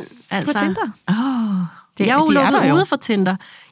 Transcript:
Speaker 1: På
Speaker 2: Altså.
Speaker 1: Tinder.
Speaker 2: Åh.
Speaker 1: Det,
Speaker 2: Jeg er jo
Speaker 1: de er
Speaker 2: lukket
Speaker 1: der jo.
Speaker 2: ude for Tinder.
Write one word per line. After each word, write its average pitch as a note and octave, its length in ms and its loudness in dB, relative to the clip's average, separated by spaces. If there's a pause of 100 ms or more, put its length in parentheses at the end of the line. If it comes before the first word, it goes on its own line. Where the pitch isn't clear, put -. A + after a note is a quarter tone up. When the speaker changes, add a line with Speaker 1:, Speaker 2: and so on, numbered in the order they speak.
Speaker 1:
På - 60 -20 (140)
Speaker 2:
Altså. A#3 300 -2
Speaker 1:
Tinder. G3+ 220 -2 (280)
Speaker 2:
Åh. G#3+ 560 -2 (320)
Speaker 1:
Det, G3 100 0
Speaker 2:
Jeg A#3+ 60 2
er - 60 2
jo D#4+ 120 2
Speaker 1:
de C#4+ 60 4
er C#4 80 4
Speaker 2:
lukket - 160 2
Speaker 1:
der - 60 2
jo. - 80 4
Speaker 2:
ude F#4 100 4
for - 100 -2
Tinder. F#3+ 400 0 (360)